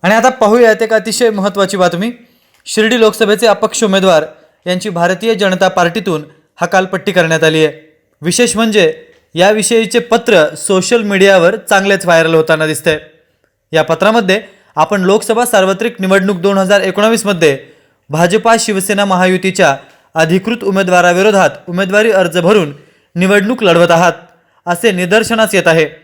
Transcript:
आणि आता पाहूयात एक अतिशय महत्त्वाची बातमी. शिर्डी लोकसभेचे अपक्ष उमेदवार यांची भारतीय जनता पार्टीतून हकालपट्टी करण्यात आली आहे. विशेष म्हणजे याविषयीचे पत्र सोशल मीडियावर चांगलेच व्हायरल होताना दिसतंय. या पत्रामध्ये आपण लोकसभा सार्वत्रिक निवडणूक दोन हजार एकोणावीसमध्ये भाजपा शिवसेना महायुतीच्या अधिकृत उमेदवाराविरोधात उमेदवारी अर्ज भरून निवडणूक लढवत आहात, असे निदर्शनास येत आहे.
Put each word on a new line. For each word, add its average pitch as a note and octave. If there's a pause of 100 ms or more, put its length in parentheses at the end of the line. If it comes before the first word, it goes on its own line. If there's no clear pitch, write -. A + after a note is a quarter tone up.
आणि F#3+
आता A#3
पाहूयात A3+
एक A3
अतिशय A3
महत्त्वाची G3
बातमी. F3+ (560)
शिर्डी G#3+
लोकसभेचे G#3+
अपक्ष G#3+
उमेदवार F#3 (420)
यांची F3+
भारतीय F#3
जनता F#3+
पार्टीतून F3 (340)
हकालपट्टी F#3
करण्यात E3
आली D#3+
आहे. D3 (500)
विशेष A#3
म्हणजे G#3 (420)
याविषयीचे G#3+
पत्र A3+ (120)
सोशल G3+
मीडियावर G3
चांगलेच G3
व्हायरल E3
होताना D#3
दिसतंय. D#3 (760)
या D#3
पत्रामध्ये F#3+ (360)
आपण D#3+
लोकसभा A3
सार्वत्रिक G3+
निवडणूक F#3+
दोन G3
हजार F#3+
एकोणावीसमध्ये F#3+ (540)
भाजपा F3+
शिवसेना G3+
महायुतीच्या F#3 (380)
अधिकृत F#3+
उमेदवाराविरोधात F#3 (180)
उमेदवारी G3
अर्ज F3+
भरून E3+ (440)
निवडणूक G3+
लढवत E3+
आहात, E3+ (540)
असे F3
निदर्शनास G#3+
येत E3+
आहे. E3 (180)